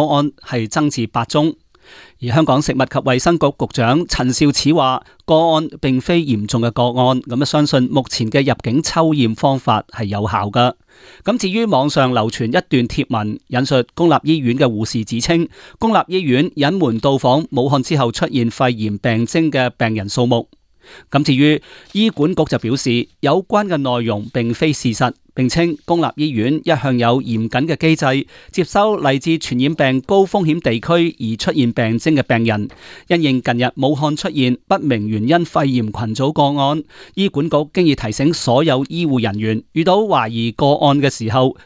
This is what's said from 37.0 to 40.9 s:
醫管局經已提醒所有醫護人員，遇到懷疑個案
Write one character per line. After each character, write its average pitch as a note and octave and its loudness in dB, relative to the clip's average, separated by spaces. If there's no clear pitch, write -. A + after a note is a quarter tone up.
醫 F#3+ 0
管 E3+ -4
局 D3+ 2
經 F3+ 2
已 D3 4
提 A#2 -6
醒 C#3 0
所 C#3 2
有 C3+ 0
醫 E3+ -4
護 C3+ 0
人 G#2+ -2
員， A2 -2
遇 D#3+ 0
到 F#3 4
懷 D#3+ 0
疑 A#2 -2
個 C#3+ 0
案 D3 2